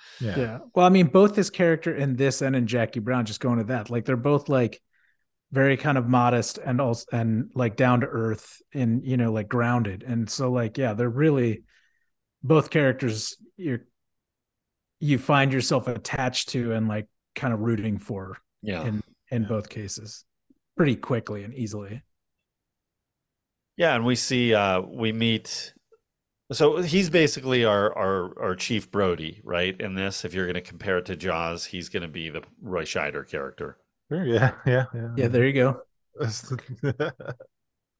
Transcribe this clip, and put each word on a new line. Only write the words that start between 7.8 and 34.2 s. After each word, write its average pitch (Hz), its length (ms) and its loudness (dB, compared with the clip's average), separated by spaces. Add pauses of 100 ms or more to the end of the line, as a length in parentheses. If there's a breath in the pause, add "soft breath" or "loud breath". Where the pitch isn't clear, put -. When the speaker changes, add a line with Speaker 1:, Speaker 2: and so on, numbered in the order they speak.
Speaker 2:
to - 40 -2
earth - 560 -6 (100)
and, 120 320 0
you 131 120 0
know, 117 160 2
like, 107 160 -2
grounded. 117 560 0
And 117 260 -2
so, 127 220 -2
like, 120 260 -2
yeah, 120 160 0
they're 120 160 0
really 131 540 2 (800)
both 151 260 4
characters 127 640 0 (200)
you're, 143 300 -4 (1120)
you 147 180 2
find 139 340 4
yourself 131 360 0
attached 127 640 -4
to 117 240 -2
and, 110 120 0
like, 107 220 -4 (260)
kind 127 180 -2
of 107 80 -2
rooting 107 380 0
for 95 380 -10 (260)
Speaker 3:
Yeah. 92 220 -6
Speaker 2:
in, 104 180 -4 (280)
in 120 120 -2
Speaker 1:
Yeah. 101 60 -4
Speaker 2:
both 107 220 -4
cases 107 540 -12 (520)
pretty 143 200 4
quickly 104 480 -6
and 117 100 -14
easily. 107 480 -10 (1700)
Speaker 3:
Yeah, 160 180 4
and 113 100 2
we 123 120 4
see, 120 380 2
uh, 98 280 4
we 113 300 -4
meet, 113 600 -2 (800)
so 151 300 4
he's 175 260 2
basically 131 560 2
our, 104 320 4
our, 95 460 -2
our 98 120 -2
Chief 113 360 -4
Brody, 85 520 0
right? 92 380 -2
In 98 140 -6
this, 95 300 -4
if 82 100 -8
you're 92 120 -2
gonna 90 140 -4
compare 92 380 -4
it 90 80 -6
to 92 100 -6
Jaws, 85 480 -4
he's 87 240 -12
gonna 85 200 -8
be 80 200 -10
the 78 140 -10 (180)
Roy 92 240 -6
Scheider 73 440 -6
character. 69 500 -10 (320)
Speaker 1:
Sure, 170 160 -4